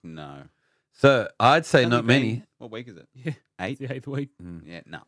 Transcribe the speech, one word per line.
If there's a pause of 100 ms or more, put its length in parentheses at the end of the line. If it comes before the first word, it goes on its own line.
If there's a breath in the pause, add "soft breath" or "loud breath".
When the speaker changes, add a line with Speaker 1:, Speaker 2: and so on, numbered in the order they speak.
Speaker 1:
No. (500)
Speaker 2:
So (100)
I'd
say
Speaker 1:
Hasn't
Speaker 2:
not
Speaker 1:
he
Speaker 2:
many.
Speaker 1:
been, (120)
what
week
is
it?
Speaker 3:
Yeah. (280)
Speaker 1:
Eight?
Speaker 3:
It's
the
eighth
week. (120)
Speaker 2:
Mm.
Speaker 1:
Yeah,
no.